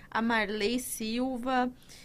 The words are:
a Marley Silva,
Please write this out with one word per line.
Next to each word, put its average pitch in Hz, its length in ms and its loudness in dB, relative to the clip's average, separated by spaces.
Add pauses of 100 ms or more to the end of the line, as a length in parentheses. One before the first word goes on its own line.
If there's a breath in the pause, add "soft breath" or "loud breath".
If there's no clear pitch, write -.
(100)
a 220 120 0
Marley 220 560 2
Silva, 247 920 0 (360 loud breath)